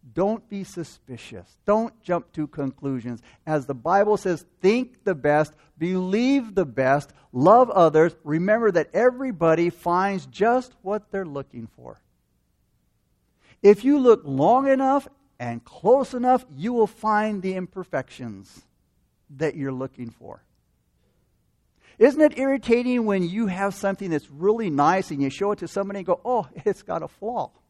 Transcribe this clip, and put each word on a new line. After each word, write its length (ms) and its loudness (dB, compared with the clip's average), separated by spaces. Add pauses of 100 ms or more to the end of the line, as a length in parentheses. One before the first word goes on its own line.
(140)
Don't 340 -4
be 160 -10
suspicious. 1000 -16
Don't 380 0
jump 300 -6
to 120 -6
conclusions. 800 -8 (240)
As 180 -2
the 80 -6
Bible 440 0
says, 280 -4 (160)
think 420 0
the 120 -2
best, 360 0 (280)
believe 760 0
the 120 2
best, 460 0 (220)
love 380 6
others. 520 4
Remember 460 0
that 240 -2
everybody 800 0
finds 560 -2
just 560 -2
what 280 -6
they're 140 -6
looking 400 -12 (100)
for. 240 -20 (1600)
If 200 6
you 140 4
look 280 6
long 420 2
enough 400 2 (320)
and 260 -10
close 480 0
enough, 320 0 (100)
you 160 -6
will 140 2
find 560 -2
the 140 -4
imperfections 1080 -10 (760)
that 180 -4
you're 160 -6
looking 400 -10
for. 320 -20 (1500)
Isn't 240 4
it 160 4
irritating 680 0
when 220 0
you 200 -4
have 260 -4
something 380 -6
that's 180 -4
really 400 -2
nice 400 2
and 100 -8
you 120 -2
show 200 -4
it 80 -6
to 80 -10
somebody 320 -6
and 60 -12
go, 180 -2
"Oh, 300 -4
it's 300 -6
got 180 -6
a 60 -12
flaw"? 420 -10 (200)